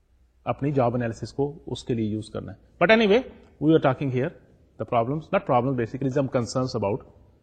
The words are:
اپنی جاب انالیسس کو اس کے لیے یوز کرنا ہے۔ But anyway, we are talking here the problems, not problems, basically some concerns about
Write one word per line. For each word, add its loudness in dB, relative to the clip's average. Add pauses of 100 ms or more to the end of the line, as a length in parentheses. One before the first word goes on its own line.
(440)
اپنی -4
جاب 2
انالیسس -4
کو -6
اس -10
کے -2
لیے -2
یوز -6
کرنا -10
ہے۔ -6
But 6
anyway, 4 (400)
we 4
are 6
talking 0
here -2 (480)
the -6
problems, 0 (100)
not 0
problems, 2
basically -2
some 0
concerns -2
about -2 (360)